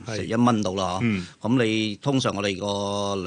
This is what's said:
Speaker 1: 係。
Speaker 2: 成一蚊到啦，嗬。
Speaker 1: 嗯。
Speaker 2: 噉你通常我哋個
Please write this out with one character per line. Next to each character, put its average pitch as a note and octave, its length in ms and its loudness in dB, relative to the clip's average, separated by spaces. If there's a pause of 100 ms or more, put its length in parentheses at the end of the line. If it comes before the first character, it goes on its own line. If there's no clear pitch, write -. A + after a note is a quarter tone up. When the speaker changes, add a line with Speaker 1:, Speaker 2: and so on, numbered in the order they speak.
Speaker 1:
係。 A2 100 -6
Speaker 2:
成 F#2+ 120 -6
一 G2+ 60 -2
蚊 A#2+ 280 4
到 G2 100 0
啦， F#2+ 240 -2
嗬。 - 60 -2
Speaker 1:
嗯。 G2+ 240 0 (160)
Speaker 2:
噉 B2 220 2
你 G#2+ 320 0
通 C#3 220 0
常 A2+ 160 0
我 G2 80 -4
哋 G2+ 160 0
個 G2+ 680 -2